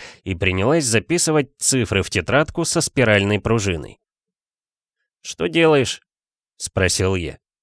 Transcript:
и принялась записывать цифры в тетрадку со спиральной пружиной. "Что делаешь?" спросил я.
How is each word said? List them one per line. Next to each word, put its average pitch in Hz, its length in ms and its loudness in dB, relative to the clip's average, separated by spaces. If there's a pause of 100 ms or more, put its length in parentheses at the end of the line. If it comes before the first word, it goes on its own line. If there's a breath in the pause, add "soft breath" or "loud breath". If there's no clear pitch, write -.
(240 loud breath)
и 95 120 -6
принялась 98 500 0
записывать 147 720 0
цифры 107 460 0
в - 60 -12
тетрадку 143 560 -2
со 165 160 -2
спиральной 104 580 2
пружиной. 98 600 -2 (1200)
"Что - 260 -6
делаешь?" 160 540 2 (560)
спросил 95 580 0
я. 82 240 -8 (240)